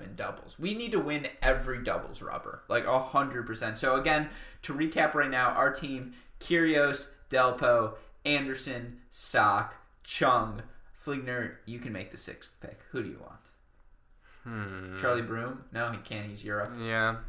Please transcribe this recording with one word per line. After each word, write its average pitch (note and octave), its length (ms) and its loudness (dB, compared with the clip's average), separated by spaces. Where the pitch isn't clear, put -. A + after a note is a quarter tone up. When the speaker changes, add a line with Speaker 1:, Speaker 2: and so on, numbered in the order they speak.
Speaker 1:
in - 100 -14
doubles. - 440 -10
We F#3+ 160 -2
need A#3 180 -6
to G3 80 4
win D3 260 -2
every B2+ 400 2
doubles - 380 -4
rubber. - 480 -10
Like, A#2 160 2
a C3 140 4
hundred C3 480 0
percent. A2+ 320 -6
So, C3 180 4
again, D3+ 320 2
to D3 120 -6
recap D#3 400 2
right C#3+ 160 2
now, B2+ 220 4
our C3+ 200 4
team, C3+ 400 -6
Kyrgios, D3+ 680 4
Delpo, B2 640 6
Anderson, C3 720 -2
Sock, G#2+ 640 2
Chung, A2+ 580 2
Fligner, B2+ 640 -6
you A#2 140 -10
can A#2+ 160 -10
make F#2+ 160 -10
the - 80 -14
sixth - 420 -12
pick. - 200 -16
Who B2 120 -4
do G2 60 -6
you G#2 100 -12
want? - 220 -18
Speaker 2:
Hmm. F#2+ 560 -8
Speaker 1:
Charlie A#2+ 220 2
Broom? A#2 500 -6
No, A#2 180 -2
he A2 80 -8
can't. G#2+ 280 -10
He's G#2 180 -12
Europe. G#2 340 -4
Speaker 2:
Yeah. A2+ 380 0